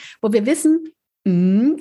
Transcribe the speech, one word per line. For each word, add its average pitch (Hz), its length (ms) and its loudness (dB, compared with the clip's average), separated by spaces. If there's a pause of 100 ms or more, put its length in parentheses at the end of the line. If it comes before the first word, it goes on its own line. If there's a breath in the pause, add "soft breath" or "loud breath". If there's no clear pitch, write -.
(220 loud breath)
wo 220 120 -2
wir 214 120 0
wissen, 311 440 0 (340)
mm, 190 580 2